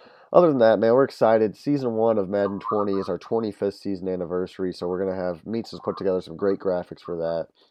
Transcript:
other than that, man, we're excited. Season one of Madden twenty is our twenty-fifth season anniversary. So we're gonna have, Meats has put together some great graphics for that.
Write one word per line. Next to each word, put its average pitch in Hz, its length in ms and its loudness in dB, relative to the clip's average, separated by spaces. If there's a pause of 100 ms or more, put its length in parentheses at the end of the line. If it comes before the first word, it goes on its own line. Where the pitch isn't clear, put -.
(300)
other 175 180 6
than 139 100 2
that, 110 200 6
man, 113 140 4
we're 135 120 6
excited. 110 520 2
Season 131 380 -2
one 110 240 2
of 92 100 -2
Madden 101 320 -2
twenty 101 380 -2
is 95 100 -4
our 90 80 -4
twenty-fifth 104 600 -4
season 95 320 -8
anniversary. 90 640 -4
So 87 140 -6
we're 90 140 -4
gonna 95 140 -2
have, 90 300 -6
Meats 110 240 -6
has 90 100 -14
put 101 160 -6
together 92 240 -2
some 82 160 -12
great 98 220 0
graphics 90 420 -4
for 87 160 -10
that. 82 300 -4 (240)